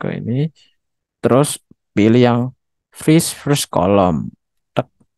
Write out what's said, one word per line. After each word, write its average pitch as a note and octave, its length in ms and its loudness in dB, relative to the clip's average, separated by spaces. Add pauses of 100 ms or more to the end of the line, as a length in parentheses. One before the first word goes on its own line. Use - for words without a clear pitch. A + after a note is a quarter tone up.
ke - 80 -8 (120)
ini. B2+ 320 -6 (720)
Terus B2 320 2 (400)
pilih A2 240 4
yang A#2+ 200 2 (520)
freeze - 400 0
first - 400 -4
column. F2+ 600 0 (440)
Tek. B2+ 100 -6 (320)